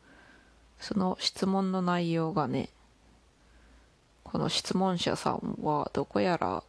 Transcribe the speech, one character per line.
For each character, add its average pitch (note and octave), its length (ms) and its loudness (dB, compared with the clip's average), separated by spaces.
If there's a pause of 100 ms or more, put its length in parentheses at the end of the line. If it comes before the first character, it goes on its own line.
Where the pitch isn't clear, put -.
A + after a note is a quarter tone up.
(800)
そ G#3+ 200 -4
の F#3 220 2
質 - 260 -2
問 F#3+ 260 2
の F#3 80 0
内 F3 320 2
容 D#3+ 220 0
が D3+ 140 2
ね、 C3 200 -2 (1600)
こ - 140 -6
の D3+ 120 0
質 - 260 -2
問 F#3 220 2
者 - 180 0
さ - 140 -2
ん - 320 -4
は D3 320 0
ど - 100 0
こ - 160 -2
や F3+ 160 2
ら F2+ 320 -2